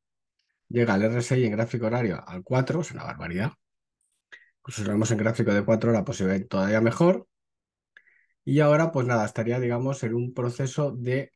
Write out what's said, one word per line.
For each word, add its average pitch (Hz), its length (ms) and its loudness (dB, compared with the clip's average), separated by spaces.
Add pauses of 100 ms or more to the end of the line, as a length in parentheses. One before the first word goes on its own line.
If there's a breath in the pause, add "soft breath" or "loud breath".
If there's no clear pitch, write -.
(720)
llega 117 240 2
al 98 80 2
R 113 160 0
S 127 200 0
I 127 60 4
en 107 80 0
gráfico 113 320 -2
horario 110 420 -2
al 90 160 -12
cuatro, 131 380 0
es 156 100 -8
una 139 140 -12
barbaridad. 101 480 -6 (1080 loud breath)
Incluso - 200 -12
si 101 60 -4
lo 104 80 0
vemos 110 160 2
en 113 80 0
gráfico 107 340 0
de 101 140 2
cuatro 113 240 2
horas, 107 160 2
pues 120 100 -6
se 98 80 -2
ve 95 160 0
todavía 101 400 0
mejor. 170 460 2 (1160 soft breath)
Y 139 180 2
ahora, 151 300 6
pues 127 160 0
nada, 117 200 2
estaría, 117 340 -2
digamos, 123 420 -2
en 113 120 -2
un 120 180 -4
proceso 131 600 -4
de 127 440 -4